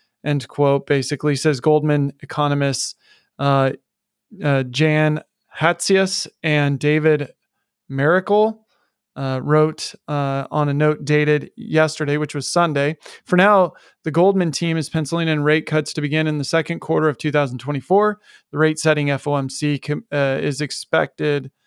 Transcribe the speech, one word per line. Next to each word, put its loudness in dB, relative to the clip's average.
end -2
quote, 2
basically, 0
says 0
Goldman 2
economists, -2
uh, 0
uh, 0
Jan 0
Hatzius 0
and 0
David 0
Miracle, 0
uh, -4
wrote, 0
uh, -2
on 0
a 0
note 2
dated 2
yesterday, 0
which -6
was -6
Sunday. 0
For 2
now, 4
the -4
Goldman 2
team -2
is -4
penciling -2
in 0
rate 2
cuts -2
to -4
begin -2
in -2
the -4
second -4
quarter 0
of -2
two -4
thousand -2
twenty-four. 0
The -8
rate 2
setting 0
F -4
O 0
M -4
C -4
com-, -6
uh, 0
is -4
expected, -4